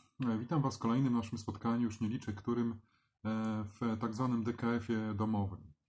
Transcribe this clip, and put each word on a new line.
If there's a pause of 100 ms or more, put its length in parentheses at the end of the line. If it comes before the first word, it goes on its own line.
(200)
E,
witam
was
w
kolejnym
naszym
spotkaniu,
już
nie
liczę
którym,
e, (840)
w
tak
zwanym
D
K
F-ie
domowym, (160)